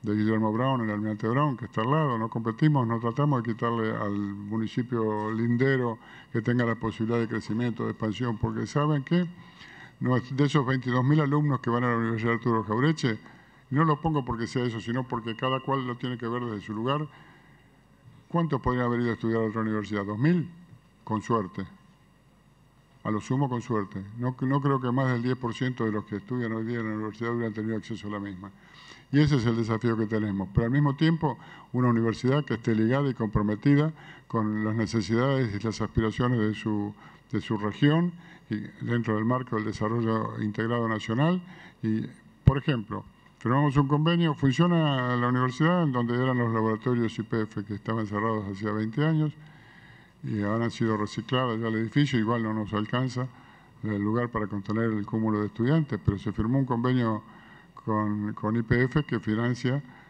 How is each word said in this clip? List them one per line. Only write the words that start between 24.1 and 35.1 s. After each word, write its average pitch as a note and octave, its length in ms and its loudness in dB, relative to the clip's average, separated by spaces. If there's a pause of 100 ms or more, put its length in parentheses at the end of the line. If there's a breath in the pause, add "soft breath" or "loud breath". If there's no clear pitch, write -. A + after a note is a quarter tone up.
No, B2 220 -4
no C3+ 200 2
creo C#3 200 2
que B2+ 100 -2
más C3 220 2
del A#2+ 100 0
diez B2+ 140 0
por B2 180 -4
ciento B2+ 300 -2
de A2 80 0
los G#2 120 -4
que G2+ 120 -8
estudian A#2 360 -4
hoy A2+ 120 -4
día A#2 160 -4
en A2+ 80 -4
la G#2+ 80 -4
universidad A2 380 -4
hubieran A#2 200 -2
tenido A2 220 -4
acceso G#2 320 -8
a - 20 -6
la G#2 100 -6
misma. G2 300 -10 (600 loud breath)
Y C#3 100 4
ese D3+ 160 6
es A2+ 100 2
el A#2 100 2
desafío A2+ 400 0
que A2 100 0
tenemos. G#2 480 -2
Pero A2+ 120 2
al A#2 60 0
mismo C#3+ 240 4
tiempo, D#3+ 420 2 (340 loud breath)
una B2 160 2
universidad A#2 560 2
que B2 100 -2
esté A2+ 200 0
ligada B2 340 2
y B2+ 60 -2
comprometida A2+ 800 2 (360 loud breath)
con G#2+ 360 0
las G#2+ 100 0
necesidades A2+ 800 2